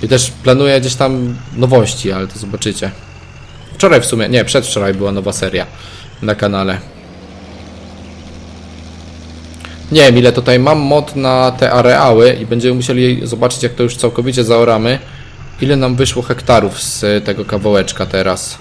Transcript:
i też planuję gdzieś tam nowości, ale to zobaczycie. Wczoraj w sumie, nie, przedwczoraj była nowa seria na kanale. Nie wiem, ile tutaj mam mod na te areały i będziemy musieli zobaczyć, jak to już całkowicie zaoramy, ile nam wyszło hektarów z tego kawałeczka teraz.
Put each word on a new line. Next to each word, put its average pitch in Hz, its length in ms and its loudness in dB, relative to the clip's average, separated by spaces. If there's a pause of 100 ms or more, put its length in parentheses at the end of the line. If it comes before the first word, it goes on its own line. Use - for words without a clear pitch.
i 113 40 -4
też 123 240 2
planuję 135 500 2
gdzieś 127 140 -4
tam 127 400 -2 (220)
nowości, 120 540 2
ale 95 160 -4
to 98 120 -14
zobaczycie. 101 520 -6 (840)
Wczoraj 160 280 4
w - 40 -4
sumie, 110 240 -2
nie, 117 160 2
przedwczoraj 107 480 0
była 98 180 -2
nowa 98 220 -4
seria 90 320 -4 (560)
na 107 140 -2
kanale. 98 440 -2 (3000)
Nie 151 100 6
wiem, 127 160 8
ile 123 140 6
tutaj 123 280 2
mam 151 200 2
mod 143 360 0
na 131 360 2
te 127 200 2
areały 123 680 6
i 110 40 -6
będziemy 120 300 0
musieli 123 520 0
zobaczyć, 120 360 -2
jak 120 100 -2
to 123 100 0
już 120 120 0
całkowicie 123 480 -2
zaoramy, 117 560 2 (600)
ile 139 140 2
nam 131 200 0
wyszło 123 260 0
hektarów 113 600 0
z 104 440 -2
tego 101 200 -4
kawałeczka 101 600 0
teraz. 95 560 -2